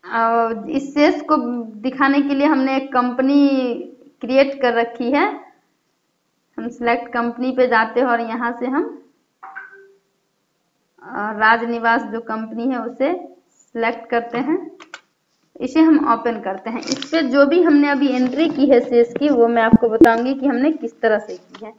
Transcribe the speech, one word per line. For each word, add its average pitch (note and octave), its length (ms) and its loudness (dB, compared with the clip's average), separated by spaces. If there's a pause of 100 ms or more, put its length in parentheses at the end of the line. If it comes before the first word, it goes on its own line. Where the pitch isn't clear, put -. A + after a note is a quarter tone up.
अ, A3+ 420 0 (180)
इस C#4 240 -6
सेस D4 280 2
को D4+ 160 0 (260)
दिखाने C#4 580 -2
के C#4 140 -2
लिए C#4+ 120 2
हमने C4+ 300 0
एक - 160 -6
कंपनी C4 800 2 (480)
क्रिएट C4+ 400 0
कर A#3+ 120 0
रखी A#3 380 -2
है। E4 340 -2 (1120)
हम A#3 120 -8
सिलेक्ट A#3 440 -4
कंपनी A#3+ 380 -4
पे B3+ 160 2
जाते A3+ 320 0
हैं C4 80 2
और A#3 120 0
यहाँ A#3 400 -6
से B3 80 -4
हम, C#4+ 360 -4 (2000)
अ, G#3 340 -8
राजनिवास A#3 680 2
जो A3 180 -8
कंपनी A3+ 460 -8
है, B3+ 100 -2
उसे D#4 600 -4 (140)
सिलेक्ट - 580 -6
करते A#3 280 -4
हैं, D#4+ 340 -4 (920)
इसे B3+ 180 -2
हम D#4+ 340 4
ओपन A3+ 280 -4
करते G3 280 -8
हैं। A#3 100 -8
इस - 260 -6
पे D#4+ 160 0
जो C#4 240 4
भी E4+ 180 2
हमने D4 260 4
अभी C#4+ 180 0
एंट्री B3+ 420 0
की C4+ 160 0
है B3+ 140 6
सेस A#3+ 400 2
की, D4 100 0
वो A#3 180 4
मैं A#3 140 2
आपको A3+ 280 4
बताऊंगी A#3 440 4
कि C4+ 140 -4
हमने C4+ 240 0
किस - 300 -8
तरह G#3+ 180 0
से F#3 180 -14
की - 280 -20
है। G#3+ 140 -18